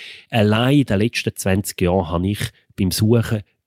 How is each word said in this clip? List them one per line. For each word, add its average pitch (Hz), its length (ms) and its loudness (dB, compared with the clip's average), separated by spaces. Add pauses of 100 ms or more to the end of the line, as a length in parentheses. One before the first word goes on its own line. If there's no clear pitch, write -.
(300)
Allein 117 520 2
in 123 40 2
den 101 140 0
letzten 113 360 -2
zwanzig 98 460 -2
Jahren 90 260 2
habe 87 220 -2
ich 104 100 -4 (360)
beim 95 160 0
Suchen 110 500 0 (260)